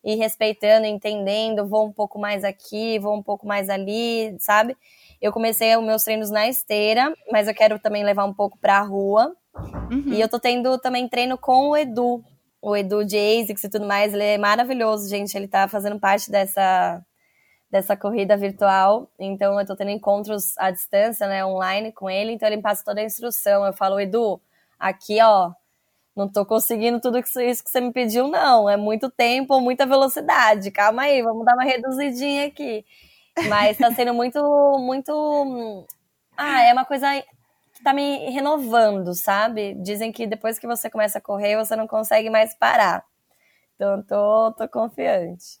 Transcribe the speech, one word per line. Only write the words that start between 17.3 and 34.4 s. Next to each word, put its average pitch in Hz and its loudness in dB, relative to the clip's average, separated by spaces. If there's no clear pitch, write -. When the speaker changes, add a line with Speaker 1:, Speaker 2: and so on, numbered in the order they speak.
Speaker 1:
dessa 196 0
corrida 202 0
virtual. 196 2
Então, 202 -2
eu 202 -2
tô 196 -8
tendo 202 -6
encontros 208 -2
à 190 0
distância, 208 -2
né, 190 -4
online 190 -4
com 190 -10
ele. 208 -2
Então, 220 -2
ele 214 0
me 214 -8
passa 208 -4
toda 208 -6
a 214 -4
instrução. 208 -2
Eu 196 0
falo, 196 0
"Edu, 202 -2
aqui, 196 -2
ó, 190 6
não 196 -4
tô 202 0
conseguindo 233 0
tudo 247 0
isso, 247 -6
isso 240 -2
que - -10
você 254 0
me 247 -4
pediu, 247 0
não. 247 4
É 202 4
muito 214 -2
tempo, 262 2
muita 254 2
velocidade. 254 2
Calma 220 2
aí, 277 2
vamos 226 -4
dar 240 6
uma 254 0
reduzidinha 269 -2
aqui." 262 -8
Mas 208 2
tá 240 4
sendo 240 0
muito, 240 -2